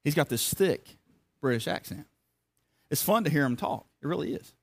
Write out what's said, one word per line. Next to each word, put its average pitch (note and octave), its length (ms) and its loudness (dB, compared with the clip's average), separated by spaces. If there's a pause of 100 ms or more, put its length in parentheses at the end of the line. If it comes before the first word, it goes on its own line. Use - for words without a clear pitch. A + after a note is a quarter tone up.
he's D3 140 0
got D3+ 140 2
this - 240 -2
thick - 420 0 (460)
British A#2+ 260 0
accent. - 400 -8 (800)
It's - 140 -2
fun G#3+ 220 2
to D3 40 2
hear D3 140 4
him B2 140 0
talk. - 280 -6 (160)
It C#3 60 -6
really - 260 -2
is. - 300 -12